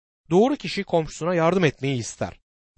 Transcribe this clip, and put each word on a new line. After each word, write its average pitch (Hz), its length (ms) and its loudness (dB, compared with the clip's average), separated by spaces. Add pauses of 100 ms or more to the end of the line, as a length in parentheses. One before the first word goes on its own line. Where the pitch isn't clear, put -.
(300)
Doğru 220 260 4
kişi 196 280 -6
komşusuna 165 520 -2
yardım 170 300 2
etmeyi 135 320 -2
ister. 107 420 -8 (380)